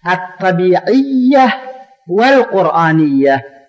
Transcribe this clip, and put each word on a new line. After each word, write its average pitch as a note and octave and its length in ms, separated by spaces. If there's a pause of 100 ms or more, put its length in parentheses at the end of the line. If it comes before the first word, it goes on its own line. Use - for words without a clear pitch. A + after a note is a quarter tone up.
(120)
الطبيعية A3+ 1400 (560)
والقرآنية D#3+ 1300 (260)